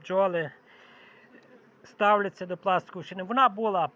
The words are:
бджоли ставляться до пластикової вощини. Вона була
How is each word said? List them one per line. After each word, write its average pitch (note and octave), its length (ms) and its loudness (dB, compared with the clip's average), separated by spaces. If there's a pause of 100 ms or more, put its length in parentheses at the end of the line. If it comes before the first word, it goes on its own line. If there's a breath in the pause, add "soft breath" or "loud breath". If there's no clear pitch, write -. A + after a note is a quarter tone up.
бджоли F3+ 500 -2 (1300 loud breath)
ставляться G3+ 600 0
до F3 100 -8
пластикової F3+ 460 -2
вощини. F#3 200 -12
Вона A#3+ 260 2
була G3 480 0